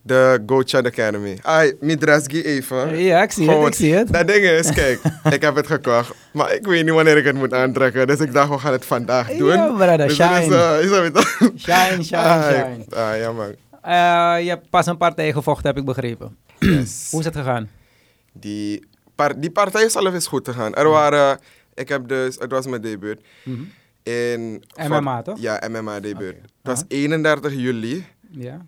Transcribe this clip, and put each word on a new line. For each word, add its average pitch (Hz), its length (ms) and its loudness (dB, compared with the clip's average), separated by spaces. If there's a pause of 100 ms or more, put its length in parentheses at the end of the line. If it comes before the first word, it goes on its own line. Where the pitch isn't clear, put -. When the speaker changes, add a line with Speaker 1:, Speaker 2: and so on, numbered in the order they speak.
Speaker 1:
de 131 440 4
Go 131 200 2
Chad 127 200 0
Academy. 104 560 -4
Ai, 156 380 2
me 151 180 -2
dress 147 300 2
gi 156 160 -6
even. 139 540 -4
Speaker 2:
Ja, 180 260 4
ik 214 80 -2
zie 185 120 -2
het, 156 100 4
Speaker 1:
Gewoon, 151 140 4
Speaker 2:
ik - 60 0
zie 156 200 2
het. 208 200 2
Speaker 1:
dat 170 140 2
ding 202 180 4
is, 160 260 4
kijk, 135 280 0 (180)
Speaker 2:
<laughs> 151 180 0
Speaker 1:
ik 127 60 -2
heb 147 140 0
het 143 120 -2
gekocht, 120 460 0 (200)
maar 151 200 0
ik - 120 -4
weet 170 200 2
niet 160 80 2
wanneer 156 240 6
ik 139 80 2
het 139 100 2
moet 131 180 -2
aantrekken. 127 540 2
Dus 143 120 0
ik 143 140 -2
dacht, 143 160 4
we 143 80 -4
gaan 135 140 -2
het 127 140 -2
vandaag 120 460 -2
Speaker 2:
Ja, - 60 -6
Speaker 1:
doen. 240 380 2
Speaker 2:
brother, 180 220 4 (100)
Speaker 1:
Dus 147 100 0
dat 170 140 4
is, 175 120 2
Speaker 2:
shine. 175 120 4
Speaker 1:
eh, 165 280 4
is 190 60 2
dat 196 120 4
weer 180 560 2
Speaker 2:
Shine, 185 460 2
shine, 170 140 -4
Speaker 1:
Ai, 165 360 4
Speaker 2:
shine. 127 320 -4 (100)
Speaker 1:
ah, 110 220 -2
ja, 113 140 -4
man. 104 240 -8 (260)
Speaker 2:
Eh, 175 600 2
je 175 60 -4
hebt 170 200 -6
pas 175 160 2
een 170 120 -2
partij 165 360 0
gevochten, 147 340 -2
heb 135 100 -2
ik 139 80 -6
begrepen. 123 520 -8 (100)
<clears throat> - 120 -20
Speaker 1:
Yes. 151 520 0
Speaker 2:
Hoe 156 80 -4
is 156 60 -4
het 156 100 -6
gegaan? 123 340 -4 (640)
Speaker 1:
Die 104 540 -10 (280)
par-, 143 240 -2
die 165 120 -6
partij 208 380 2
zelf 202 240 0
is 170 140 -6
goed 135 200 -6
gegaan. 117 280 -6
Er 143 100 2
Speaker 2:
Ja. 156 40 4
Speaker 1:
waren, 147 500 4 (340)
ik 135 160 -10
heb 131 180 -6
dus, 131 320 -4
het 127 120 -8
was 131 140 -2
mijn 123 160 -8
debuut. 107 400 -10 (220)
Speaker 2:
Mhm. 127 180 -10 (420)
Speaker 1:
In 117 600 -6 (120)
Speaker 2:
M 156 120 -8
M 147 200 -2
A, 127 80 -4
Speaker 1:
voor- 117 80 -8
Speaker 2:
toch? 208 160 -12
Speaker 1:
Ja, 107 300 -6
M 113 140 -8
M 107 60 -10
A-debuut. 101 440 -10
Speaker 2:
Oké. - 80 -20
Speaker 1:
Het - 100 -20 (100)
was 127 160 -6
Speaker 2:
Aha. 156 100 -8
Speaker 1:
eenendertig 147 680 -2
juli. 127 520 -6 (240)
Speaker 2:
Ja. 147 380 -16